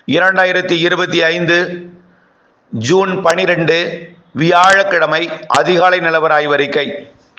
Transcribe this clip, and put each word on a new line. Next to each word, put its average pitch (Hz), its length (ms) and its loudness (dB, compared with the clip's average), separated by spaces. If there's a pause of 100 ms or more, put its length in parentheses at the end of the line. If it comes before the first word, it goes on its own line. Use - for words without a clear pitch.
இரண்டாயிரத்தி 185 640 0
இருபத்தி 175 520 0
ஐந்து 175 600 -2 (840)
ஜூன் 180 520 -2
பனிரெண்டு, 170 840 0 (240)
வியாழக்கிழமை 175 1000 2 (180)
அதிகாலை 175 520 2
நிலவர 160 360 0
ஆய்வறிக்கை. 143 760 -2 (280)